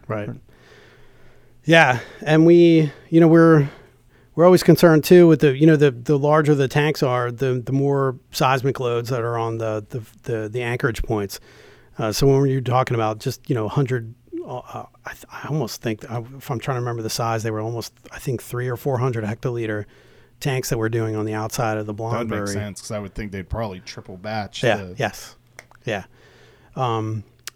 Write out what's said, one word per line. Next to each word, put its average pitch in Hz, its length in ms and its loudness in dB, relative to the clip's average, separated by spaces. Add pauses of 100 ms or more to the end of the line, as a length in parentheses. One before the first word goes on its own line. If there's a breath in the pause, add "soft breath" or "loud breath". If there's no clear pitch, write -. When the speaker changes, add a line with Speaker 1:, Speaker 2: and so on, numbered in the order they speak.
Speaker 1:
Right. 107 220 -6 (1300 soft breath)
Yeah, 151 360 4 (220 loud breath)
and 160 240 4
we, 165 460 6 (180 loud breath)
you 165 100 4
know, 170 80 6
we're, 160 420 6 (680 loud breath)
we're 160 100 4
always 180 180 6
concerned 156 400 6
too 175 240 8
with 156 140 6
the, 139 140 4
you 151 120 4
know, 160 80 6
the, 143 160 4
the 120 260 -2
larger 147 380 4
the 139 120 0
tanks 151 360 0
are, 123 280 -2
the, 127 320 -4
the 127 80 -8
more 135 460 0 (140)
seismic 131 480 -2
loads 120 300 -4
that 127 120 -4
are 117 160 -4
on 113 220 -4
the, 107 300 -6
the, 120 120 -10 (220)
the, 110 260 -6
the 123 140 -8
anchorage 120 400 -4
points. 104 360 -6 (600 soft breath)
Uh, 110 120 -4
so 143 140 -2
when 139 240 2
you're 131 120 -2
talking 123 340 -2
about 110 240 -4
just, - 300 -8
you 147 40 0
know, 110 140 -4
hundred, 117 480 -4 (320)
uh, 127 140 -12 (440)
I, - 60 -14
th-, - 200 -20
I - 180 -16
almost 143 340 -6
think, 110 260 -8
I, 113 100 -8 (180)
if - 120 -18
I'm 127 80 -6
trying 131 200 -6
to 120 40 -6
remember 120 220 -8
the 110 80 -6
size, 113 320 -4
they 113 80 -4
were 107 80 -6
almost, 113 340 -8 (180)
I - 60 -18
think, 120 240 -6
three 123 280 -8
or 120 80 -6
four 135 200 -4
hundred 117 260 -2
hectoliter 107 640 -6 (540 soft breath)
tanks 131 300 -6
that 127 100 -4
we're 110 100 -2
doing 113 260 -4
on 107 100 -4
the 107 100 -6
outside 110 420 -4
of 107 80 -8
the 107 80 -10
Blonde 113 220 -6 (160)
Speaker 2:
That 110 40 -6
makes 101 160 -6
Speaker 1:
Brewery. 104 140 -6
Speaker 2:
sense, 101 160 -14
'cause - 100 -18
I 107 60 -8
would 101 160 -12
think 104 180 -12
they'd 95 160 -10
probably 104 340 -8
triple - 360 -18
batch 107 460 -8
Speaker 1:
Yeah, 110 140 0
Speaker 2:
the 92 200 -12
Speaker 1:
yes. - 380 -8 (500)
Yeah. 101 200 -6 (680 soft breath)
Um, 110 480 -4 (320)